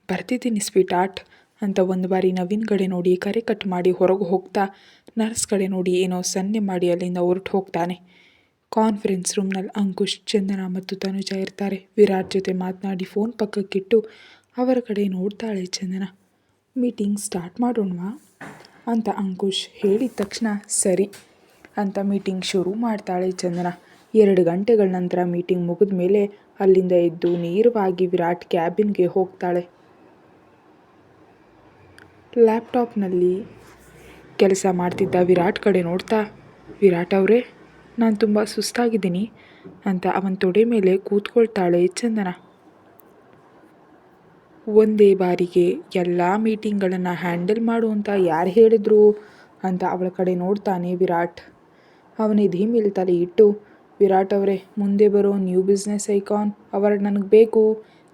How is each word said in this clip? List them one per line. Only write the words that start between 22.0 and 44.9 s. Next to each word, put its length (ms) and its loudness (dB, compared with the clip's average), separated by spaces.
ಶುರು 280 -2
ಮಾಡ್ತಾಳೆ 580 -4
ಚಂದನ. 360 -6
ಎರಡು 280 6
ಗಂಟೆಗಳ 460 2
ನಂತರ 340 -2
ಮೀಟಿಂಗ್ 420 -2
ಮುಗಿದ 280 0
ಮೇಲೆ 320 2
ಅಲ್ಲಿಂದ 320 4
ಎದ್ದು 460 2
ನೇರವಾಗಿ 680 0
ವಿರಾಟ್ 400 -2
ಕ್ಯಾಬಿನ್ಗೆ 600 0
ಹೋಗ್ತಾಳೆ. 600 -2
ಲ್ಯಾಪ್‌ಟಾಪ್‌ನಲ್ಲಿ 1080 0
ಕೆಲಸ 340 4
ಮಾಡ್ತಿದ್ದ 440 -2
ವಿರಾಟ್ 440 2
ಕಡೆ 240 2
ನೋಡ್ತಾ, 400 -2
"ವಿರಾಟ್ 320 2
ಅವರೇ, 300 4
ನಾನು 160 2
ತುಂಬ 280 0
ಸುಸ್ತಾಗಿದ್ದೀನಿ" 880 -2
ಅಂತ 220 -2
ಅವನ 260 0
ತೊಡೆ 300 2
ಮೇಲೆ 340 2
ಕೂತ್ಕೊಳ್ತಾಳೆ 880 0
ಚಂದನ. 400 -4
"ಒಂದೇ 480 6